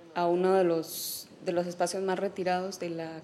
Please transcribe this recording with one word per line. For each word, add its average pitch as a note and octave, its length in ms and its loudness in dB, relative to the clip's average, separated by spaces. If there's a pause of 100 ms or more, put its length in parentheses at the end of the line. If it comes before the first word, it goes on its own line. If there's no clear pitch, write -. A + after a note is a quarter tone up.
(160)
a F3 100 2
uno F3+ 280 4
de F#3+ 100 6
los, - 640 -2 (160)
de D#3+ 80 0
los F3 140 0
espacios F3 360 -2
más F#3 160 0
retirados F#3 640 -2
de F3 100 -4
la D#3+ 340 -8